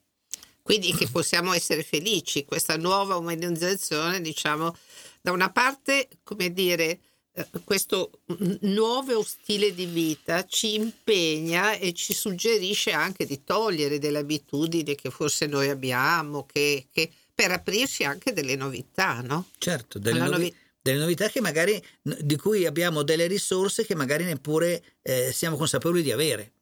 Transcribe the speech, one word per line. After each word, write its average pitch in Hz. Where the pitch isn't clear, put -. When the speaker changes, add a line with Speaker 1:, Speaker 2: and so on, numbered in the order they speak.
Speaker 1:
Quindi 190
che -
possiamo 175
essere 160
felici, 160
questa 156
nuova 190
umanizzazione, 170
diciamo, 160
da 180
una 185
parte, 269
come 180
dire, 175
eh, -
questo -
n-, 180
nuovo 226
stile 208
di 180
vita 165
ci 214
impegna 180
e 185
ci -
suggerisce 202
anche 170
di 135
togliere 170
delle 147
abitudini 147
che -
forse 151
noi 139
abbiamo, 139
che, 143
che 165
per 190
aprirci 190
anche 156
delle 139
novità, 135
no? 143
Speaker 2:
Certo, 147
delle 113
Speaker 1:
Alla 127
Speaker 2:
novi-, 175
Speaker 1:
novi- 175
Speaker 2:
delle 135
novità 170
che 262
magari 175
n-, 147
di 147
cui 196
abbiamo 160
delle 160
risorse 190
che 190
magari 147
neppure, 165
eh, 131
siamo 165
consapevoli 156
di 139
avere. 117